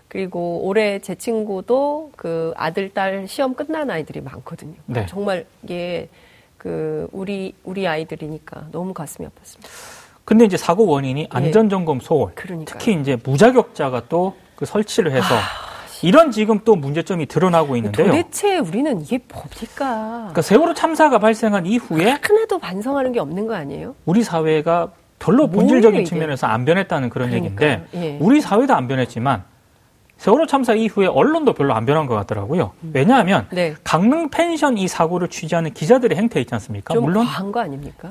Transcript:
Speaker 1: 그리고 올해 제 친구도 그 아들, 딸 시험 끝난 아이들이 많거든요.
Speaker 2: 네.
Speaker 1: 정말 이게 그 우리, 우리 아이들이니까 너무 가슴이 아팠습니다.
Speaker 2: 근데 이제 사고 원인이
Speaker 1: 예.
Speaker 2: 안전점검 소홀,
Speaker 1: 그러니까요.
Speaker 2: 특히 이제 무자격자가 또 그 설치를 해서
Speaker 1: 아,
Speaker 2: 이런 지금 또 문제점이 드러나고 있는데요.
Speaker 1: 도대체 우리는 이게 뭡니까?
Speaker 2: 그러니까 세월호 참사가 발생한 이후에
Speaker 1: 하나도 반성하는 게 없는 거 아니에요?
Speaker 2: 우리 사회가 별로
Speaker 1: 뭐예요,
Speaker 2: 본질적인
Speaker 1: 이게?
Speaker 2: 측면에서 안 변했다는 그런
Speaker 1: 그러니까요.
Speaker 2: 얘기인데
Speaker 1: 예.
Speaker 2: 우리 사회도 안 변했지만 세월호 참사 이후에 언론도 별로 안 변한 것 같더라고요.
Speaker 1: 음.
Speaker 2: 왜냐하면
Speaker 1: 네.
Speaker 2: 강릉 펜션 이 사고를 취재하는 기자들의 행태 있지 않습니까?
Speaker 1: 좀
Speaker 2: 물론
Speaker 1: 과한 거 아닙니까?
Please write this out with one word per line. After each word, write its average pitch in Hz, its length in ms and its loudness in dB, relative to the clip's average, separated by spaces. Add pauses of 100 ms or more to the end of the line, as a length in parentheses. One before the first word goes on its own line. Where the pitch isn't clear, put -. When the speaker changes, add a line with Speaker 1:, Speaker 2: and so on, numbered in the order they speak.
Speaker 1:
그리고 175 560 -6
올해 202 340 0
제 190 160 -10
친구도 240 1000 -2
그 165 400 -6
아들, 190 360 -4
딸 190 340 -4
시험 262 280 -4
끝난 302 340 -6
아이들이 156 320 -8
많거든요. - 540 -16 (100)
Speaker 2:
네. 107 220 -4
Speaker 1:
정말 196 400 -6 (160)
이게 175 460 -8 (500)
그 156 520 -6
우리, 190 440 -8 (100)
우리 185 240 -6
아이들이니까 156 840 -10
너무 180 240 -10
가슴이 156 320 -14
아팠습니다. - 400 -20 (580)
Speaker 2:
근데 226 200 6
이제 185 120 4
사고 196 300 2
원인이 139 360 0
Speaker 1:
예. - 60 -10
Speaker 2:
안전점검 160 680 2
소홀, 123 380 0
Speaker 1:
그러니까요. 170 420 -12
Speaker 2:
특히 226 220 0
이제 135 240 0
무자격자가 143 840 2
또 180 260 -2 (200)
그 139 120 -8
설치를 208 440 0
해서 131 240 2
Speaker 1:
아, 110 60 2 (640)
Speaker 2:
이런 269 280 6
지금 214 340 2
또 220 120 6
문제점이 156 500 -4
드러나고 160 520 2
있는데요. 113 280 0
Speaker 1:
도대체 349 520 0
우리는 226 420 -2
이게 180 260 -4
뭡니까? 226 920 -8
Speaker 2:
그러니까 196 220 -4
세월호 302 340 4
참사가 311 440 2
발생한 208 480 2
이후에 214 560 0
Speaker 1:
하나도 415 380 2
반성하는 254 500 -4
게 233 80 -4
없는 180 300 -4
거 226 80 -4
아니에요? 156 480 -10
Speaker 2:
우리 196 180 2
사회가 165 720 0 (260)
별로 262 300 4
Speaker 1:
뭐예요, - 20 -6
Speaker 2:
본질적인 220 520 6
Speaker 1:
이게? 170 60 -2
Speaker 2:
측면에서 156 380 -2
안 117 180 0
변했다는 160 460 0
그런 123 200 -4
Speaker 1:
그러니까요. 113 400 0
Speaker 2:
얘기인데 131 280 -4
Speaker 1:
예. 151 220 -6
Speaker 2:
우리 247 200 6
사회도 262 320 2
안 139 140 2
변했지만 127 560 -2 (760)
세월호 285 280 4
참사 247 280 2
이후에 208 340 0
언론도 262 460 2
별로 139 200 0
안 110 100 -2
변한 147 220 2
것 120 80 -2
같더라고요. 107 560 -2 (140)
Speaker 1:
음. 160 100 -12
Speaker 2:
왜냐하면 180 560 4
Speaker 1:
네. 175 320 -2
Speaker 2:
강릉 269 460 2
펜션 302 500 0
이 190 80 0
사고를 175 400 0
취재하는 165 480 -4
기자들의 214 420 4
행태 196 240 0
있지 123 140 -4
않습니까? 107 400 -6
Speaker 1:
좀 143 80 2
Speaker 2:
물론 185 220 2
Speaker 1:
과한 190 260 -4
거 220 80 -4
아닙니까? 143 520 -8